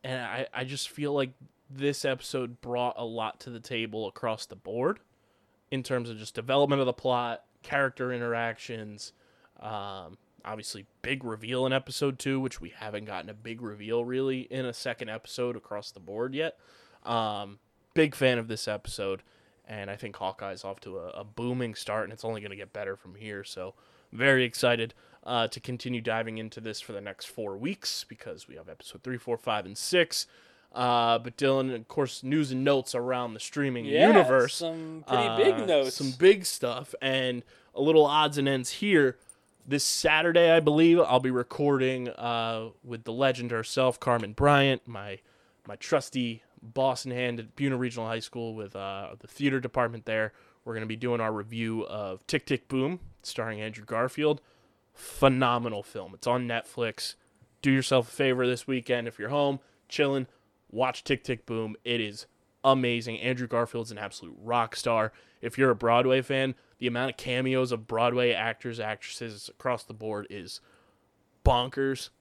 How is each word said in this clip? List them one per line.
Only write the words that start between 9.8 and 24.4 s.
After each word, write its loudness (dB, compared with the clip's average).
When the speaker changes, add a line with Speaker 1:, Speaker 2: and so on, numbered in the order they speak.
Speaker 1:
obviously -12
big -6
reveal -4
in 0
episode -2
two, -2
which -6
we -14
haven't -10
gotten -10
a -14
big -12
reveal -4
really -2
in -8
a -8
second -8
episode -6
across -12
the -20
board -6
yet. -4
Um, -2
big 2
fan 2
of -6
this -8
episode, -6
and -12
I -8
think -12
Hawkeye's -8
off -10
to -12
a, -10
a -12
booming -6
start, -4
and -10
it's -16
only -6
gonna -12
get -16
better -8
from -20
here, -12
so -12
very 4